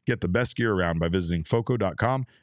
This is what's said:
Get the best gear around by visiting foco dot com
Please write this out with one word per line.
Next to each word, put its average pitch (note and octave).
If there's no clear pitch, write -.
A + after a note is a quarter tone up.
Get B2
the -
best A#2+
gear A2+
around E2+
by E2+
visiting E2+
foco A#2
dot F#2+
com C3